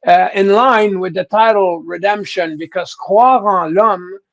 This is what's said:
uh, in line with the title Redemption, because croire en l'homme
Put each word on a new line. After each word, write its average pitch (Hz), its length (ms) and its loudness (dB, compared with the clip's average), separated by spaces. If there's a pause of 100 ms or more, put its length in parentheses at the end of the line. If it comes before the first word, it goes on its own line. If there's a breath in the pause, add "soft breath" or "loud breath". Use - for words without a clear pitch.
uh, 180 280 4
in 196 160 0
line 214 500 2
with 185 140 -6
the 180 120 -6
title 196 560 0
Redemption, 175 760 -4
because 165 380 -10
croire 208 680 2
en 156 80 -6
l'homme 190 440 0 (160)